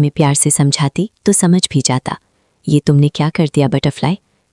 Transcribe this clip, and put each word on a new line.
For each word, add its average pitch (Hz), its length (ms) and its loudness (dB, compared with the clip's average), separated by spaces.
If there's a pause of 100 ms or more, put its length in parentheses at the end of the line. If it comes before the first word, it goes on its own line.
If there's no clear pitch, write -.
में 147 100 2
प्यार 143 240 0
से 147 160 -2
समझाती 143 600 -2 (140)
तो 202 80 0
समझ 180 400 2
भी 143 80 2
जाता। - 380 -4 (500)
ये 151 120 2
तुमने 147 280 2
क्या 151 220 -2
कर 165 240 -2
दिया 139 140 2
बटरफ्लाई? 143 500 -2 (340)